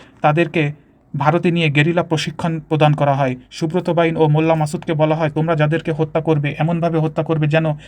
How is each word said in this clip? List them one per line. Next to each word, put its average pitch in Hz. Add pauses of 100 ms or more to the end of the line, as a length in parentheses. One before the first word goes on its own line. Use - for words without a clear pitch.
(200)
তাদেরকে 165 (540)
ভারতে 160
নিয়ে 170
গেরিলা 160
প্রশিক্ষণ 165
প্রদান 151
করা 143
হয়। 135 (140)
সুব্রত 170
বাইন 165
ও 160
মোল্লা 160
মাসুদকে 160
বলা 156
হয়, 156
"তোমরা 160
যাদেরকে 156
হত্যা 156
করবে, 147
এমনভাবে 165
হত্যা 156
করবে 156
যেন 160 (200)